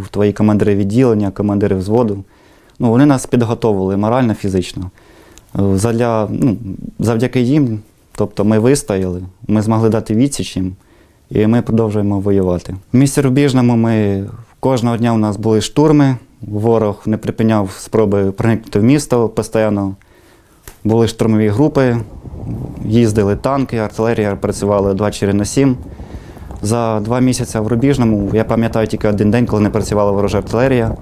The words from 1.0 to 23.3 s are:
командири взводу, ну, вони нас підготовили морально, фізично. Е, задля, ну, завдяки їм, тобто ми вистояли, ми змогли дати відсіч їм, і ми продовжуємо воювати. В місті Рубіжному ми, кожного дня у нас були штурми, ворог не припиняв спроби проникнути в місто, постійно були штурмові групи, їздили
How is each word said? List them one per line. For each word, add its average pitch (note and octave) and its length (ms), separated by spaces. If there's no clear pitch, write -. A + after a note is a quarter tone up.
командири G2+ 440
взводу, G2+ 480
ну, B2 100
вони B2 160
нас C#3 200
підготовили G#2+ 720
морально, A2+ 360
фізично. F#2 580
Е, G2 180
задля, A2+ 540
ну, A2 260
завдяки B2 420
їм, B2 380
тобто G2+ 300
ми A2 140
вистояли, G2 600
ми G#2+ 140
змогли A2 280
дати G#2+ 260
відсіч B2 420
їм, F#2+ 180
і G#2+ 180
ми A#2 140
продовжуємо G#2+ 580
воювати. G2 560
В B2 40
місті C#3 240
Рубіжному B2+ 540
ми, G#2+ 500
кожного A#2+ 380
дня A#2 160
у A2+ 40
нас G#2+ 200
були A2 240
штурми, D3 560
ворог G#2+ 640
не G#2+ 120
припиняв A2 600
спроби G2+ 540
проникнути G#2+ 480
в G#2 40
місто, B2 460
постійно G#2 680
були A2+ 240
штурмові G#2+ 400
групи, C3 500
їздили G#2+ 500